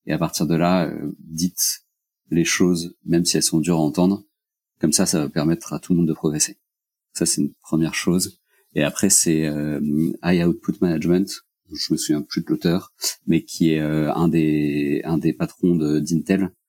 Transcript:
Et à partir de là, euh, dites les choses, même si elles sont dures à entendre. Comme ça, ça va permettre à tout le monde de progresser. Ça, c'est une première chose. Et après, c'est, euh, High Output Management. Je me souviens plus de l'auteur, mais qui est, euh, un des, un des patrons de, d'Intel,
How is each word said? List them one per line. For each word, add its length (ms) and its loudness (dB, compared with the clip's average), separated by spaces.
Et 80 -4
à 60 -2
partir 260 -2
de 80 0
là, 320 2
euh, 320 -8
dites 640 -4
les 160 2
choses, 500 0
même 200 2
si 120 0
elles 40 -2
sont 180 0
dures 180 0
à 40 0
entendre. 420 2
Comme 140 0
ça, 140 2
ça 120 0
va 100 -2
permettre 440 -2
à 60 -8
tout 140 -2
le 40 4
monde 100 2
de 60 0
progresser. 460 -4
Ça, 120 -2
c'est 160 0
une 120 -2
première 320 -2
chose. 440 -2
Et 80 2
après, 260 0
c'est, 380 2
euh, 320 -4
High 220 2
Output 340 0
Management. 480 2
Je 220 -6
me 40 2
souviens 240 -2
plus 200 -6
de 80 -8
l'auteur, 440 -2
mais 180 2
qui 280 0
est, 80 2
euh, 340 0
un 140 2
des, 800 0
un 120 0
des 160 0
patrons 420 0
de, 240 0
d'Intel, 520 0